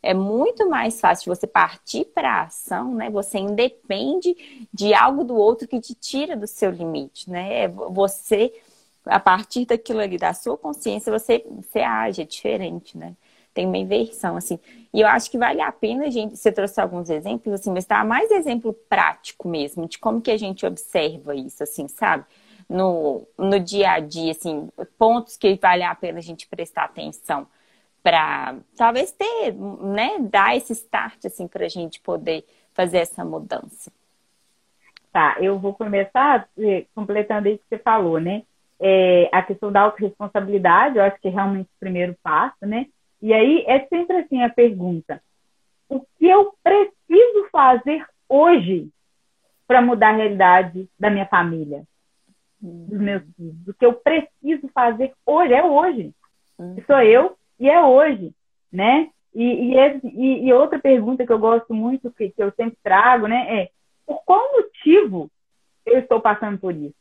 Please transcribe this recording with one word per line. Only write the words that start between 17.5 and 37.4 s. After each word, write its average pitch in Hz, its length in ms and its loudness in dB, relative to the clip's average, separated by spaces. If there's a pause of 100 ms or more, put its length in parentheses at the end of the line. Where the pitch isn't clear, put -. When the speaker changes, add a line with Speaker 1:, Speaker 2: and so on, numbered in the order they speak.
Speaker 1:
assim, 196 180 -6
mas 185 140 -6
tá 214 180 0
mais 254 260 -2
exemplo 247 440 -2 (160)
prático - 580 -4
mesmo, 165 400 -8
de - 120 -16
como 226 220 -4
que 233 100 -4
a 214 60 0
gente 196 280 -8
observa 156 680 -6
isso, 135 300 -12
assim, 147 240 -12
sabe? 165 380 -4 (420)
No, 170 580 -2 (120)
no 196 200 0
dia 190 340 0
a 165 100 0
dia, 160 300 -6
assim, 156 380 -10 (280)
pontos 233 400 0
que 196 240 0
vale 180 220 2
a 175 120 -6
pena 170 220 -12
a 170 40 -14
gente 165 260 -18
prestar 165 380 -8
atenção 151 640 -12 (560)
pra, 147 540 -2 (180)
talvez, 240 380 0
ter, 415 400 -6
né, 202 680 -6
dar 214 380 0
esse - 160 -8
start, - 520 -8
assim, 185 220 -12
pra 180 220 -8
gente 170 320 -12
poder 165 440 -8 (280)
fazer 180 240 -2
essa 175 260 -4
mudança. - 680 -12 (1200)
Speaker 2:
Tá, 156 280 0
eu 196 180 -2
vou 196 160 -6
começar, 214 840 0
eh, 202 360 -2
completando 208 540 -4